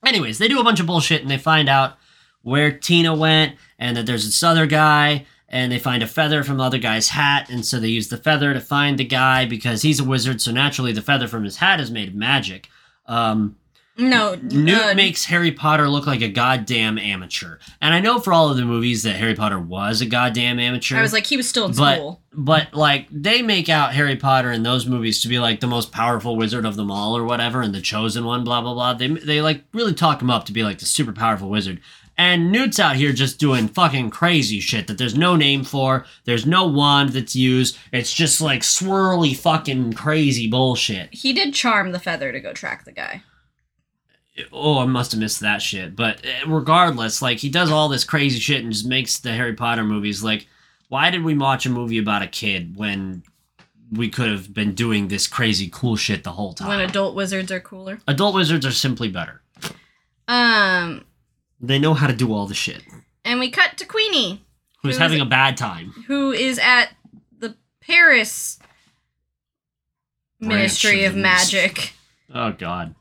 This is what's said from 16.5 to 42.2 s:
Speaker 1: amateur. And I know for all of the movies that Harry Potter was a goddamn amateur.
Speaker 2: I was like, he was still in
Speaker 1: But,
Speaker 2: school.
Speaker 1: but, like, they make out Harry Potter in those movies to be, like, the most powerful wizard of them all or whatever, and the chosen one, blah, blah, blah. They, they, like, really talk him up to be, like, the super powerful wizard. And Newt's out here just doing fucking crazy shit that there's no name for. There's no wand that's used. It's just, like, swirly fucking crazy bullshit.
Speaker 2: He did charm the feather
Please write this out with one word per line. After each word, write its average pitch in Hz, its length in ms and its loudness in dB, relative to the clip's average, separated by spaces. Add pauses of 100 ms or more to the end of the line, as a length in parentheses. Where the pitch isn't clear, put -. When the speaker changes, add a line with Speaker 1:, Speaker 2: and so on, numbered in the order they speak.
Speaker 1:
amateur. 92 600 -6 (240)
And 151 120 2
I 170 60 4
know 233 200 2
for 196 120 -2
all 160 180 6
of 135 60 0
the 123 100 0
movies 117 380 0
that 104 140 -2
Harry 110 180 0
Potter 101 240 -2
was 98 420 -4
a 127 40 -2
goddamn 120 540 0
amateur. 123 380 -2
Speaker 2:
I 226 40 2
was 214 120 2
like, 214 140 -2
he 285 100 0
was 247 120 -2
still 226 160 -2
in 165 80 -2
Speaker 1:
But, 139 240 4
Speaker 2:
school. 151 240 -10 (120)
Speaker 1:
but, 151 400 2
like, 143 380 2
they 208 300 0
make 196 260 0
out 147 260 2
Harry 143 220 2
Potter 131 360 2
in 113 120 -2
those 120 220 0
movies 117 380 0
to 117 40 -4
be, 123 120 0
like, 113 200 0
the 127 80 -4
most 120 240 -4
powerful 117 460 -2
wizard 113 280 -2
of 104 120 -4
them 104 120 -4
all 104 280 -2
or 117 80 -2
whatever, 120 360 -2
and 104 140 -2
the 92 60 -8
chosen 110 420 -4
one, 120 220 -2
blah, 120 160 -2
blah, 120 120 -6
blah. 123 200 0
They, 117 160 -4
they, 151 320 -2
like, 156 320 0
really 220 200 0
talk 156 280 0
him 123 100 0
up 117 140 0
to 104 80 -12
be, 113 100 0
like, 101 160 -2
the - 60 -12
super 120 260 -2
powerful 101 380 -2
wizard. 95 320 -2 (360)
And 175 340 2
Newt's 240 280 0
out 143 180 2
here 143 160 2
just 131 260 -2
doing 131 280 2
fucking 135 440 0
crazy 139 480 0
shit 104 280 -4
that 104 100 -8
there's 120 180 -2
no 175 200 4
name 139 280 4
for. 131 420 -2 (200)
There's 117 200 0
no 185 220 4
wand 143 420 4
that's 127 260 -4
used. 127 420 2 (140)
It's 120 220 -4
just, 160 280 2
like, 139 200 0
swirly 185 760 2
fucking 135 580 0
crazy 143 540 0
bullshit. 117 680 0
Speaker 2:
He 262 200 -4
did 294 200 -2
charm 208 380 0
the 180 80 -6
feather 151 320 -6